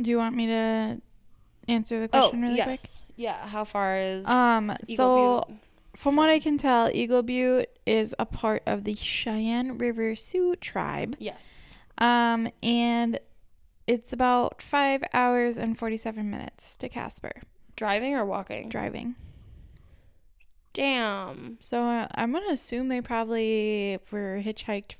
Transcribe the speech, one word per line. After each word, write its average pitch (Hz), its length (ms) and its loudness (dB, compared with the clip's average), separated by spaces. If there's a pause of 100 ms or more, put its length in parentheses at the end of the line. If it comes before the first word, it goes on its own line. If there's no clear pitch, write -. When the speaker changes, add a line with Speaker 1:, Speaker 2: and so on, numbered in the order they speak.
Speaker 1:
Do 233 80 0
you 240 80 4
want 233 180 0
me 226 120 0
to 226 540 0 (640)
answer 226 320 0
the 220 60 -2
Speaker 2:
Oh, 240 160 6
Speaker 1:
question 240 200 4
really 240 140 0
Speaker 2:
yes. 240 120 2
Speaker 1:
quick? 262 140 -6 (360)
Speaker 2:
Yeah, 214 280 -6
how 214 200 -6
far 196 320 0
is 190 280 -2
Speaker 1:
Um, 233 500 4 (120)
Speaker 2:
Eagle 247 580 4
Speaker 1:
so - 20 -
Speaker 2:
Butte 214 100 -18 (380)
Speaker 1:
from 285 200 0
what 311 140 6
I 311 100 6
Speaker 2:
from 294 40 -2
Speaker 1:
can 294 140 2
tell, 247 340 4
Eagle 240 300 2
Butte 254 640 2
is 220 320 2
a 220 80 -2
part - 400 0
of 202 180 0
the 208 120 -4
Cheyenne 233 800 -2
River 226 380 -2
Sioux 359 400 0
tribe. 156 640 -4
Speaker 2:
Yes. - 560 -14 (240)
Speaker 1:
Um, 233 480 4 (160)
and 233 560 2 (680)
it's 233 260 0
about 247 500 2
five 277 420 2 (100)
hours 247 440 2
and 226 200 -2
forty-seven 220 540 -4
minutes - 460 -12
to 254 120 -8
Casper. - 440 -10 (420)
Speaker 2:
Driving 220 400 0
or 233 100 0
walking? 196 440 -6
Speaker 1:
Driving. 220 460 -6 (1600)
Speaker 2:
Damn. 233 880 -4
Speaker 1:
So, 240 220 -2
uh, 233 320 0
I'm 233 160 -2
gonna 381 200 -2
assume 254 360 -4
they 247 140 -2
probably 220 1000 0 (100)
were 202 340 -4
hitchhiked 214 560 -6